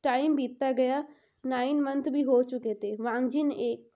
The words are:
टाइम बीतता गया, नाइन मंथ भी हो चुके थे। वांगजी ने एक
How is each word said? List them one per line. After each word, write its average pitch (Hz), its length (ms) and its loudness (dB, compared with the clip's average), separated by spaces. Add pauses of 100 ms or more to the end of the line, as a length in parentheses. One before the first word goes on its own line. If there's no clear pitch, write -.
टाइम 277 340 2
बीतता 262 360 -2
गया, 262 360 0 (380)
नाइन 254 340 0
मंथ 277 220 -2
भी 285 200 0
हो 254 200 4
चुके 247 320 -4
थे। 208 220 -6
वांगजी 240 460 -2
ने 285 120 2
एक - 420 -4